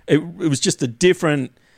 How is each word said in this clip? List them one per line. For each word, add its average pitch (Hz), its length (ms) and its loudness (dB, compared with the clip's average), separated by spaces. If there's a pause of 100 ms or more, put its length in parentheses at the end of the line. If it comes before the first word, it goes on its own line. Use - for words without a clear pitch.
it, 143 120 4
it 170 280 -6
was 139 120 0
just - 240 -2
a 131 40 -2
different, 147 640 0 (260)